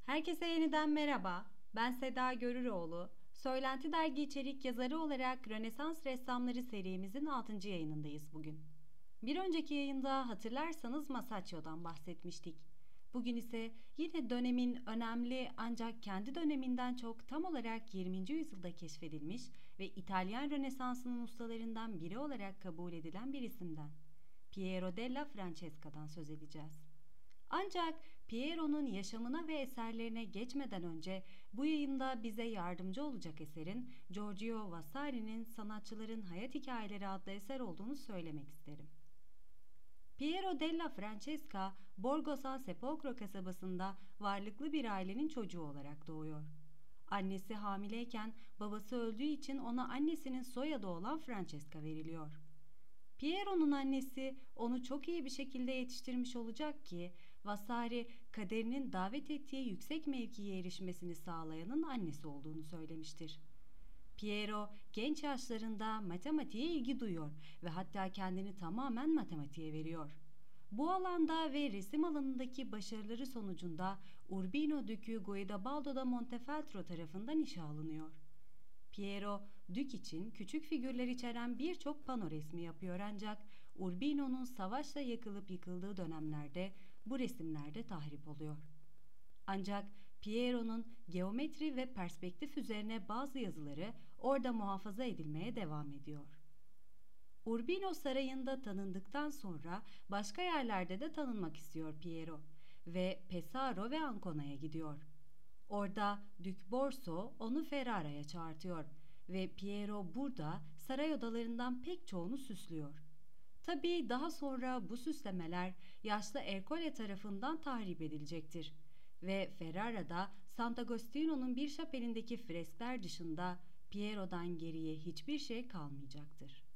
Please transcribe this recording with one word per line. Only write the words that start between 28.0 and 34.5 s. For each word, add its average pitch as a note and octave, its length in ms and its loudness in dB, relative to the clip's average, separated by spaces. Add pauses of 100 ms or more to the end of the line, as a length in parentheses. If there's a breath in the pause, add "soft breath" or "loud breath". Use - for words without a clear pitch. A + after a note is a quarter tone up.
Piero'nun D4 580 2
yaşamına A#3 640 0
ve D#4+ 60 0
eserlerine A3+ 720 0
geçmeden A3 600 0
önce F3+ 400 -2 (300 loud breath)
bu C4 120 2
yayında C4+ 580 4
bize A3+ 200 0
yardımcı F#3+ 600 0
olacak E3+ 380 -2
eserin F#3 520 -2 (160 loud breath)
Giorgio G#3 600 -2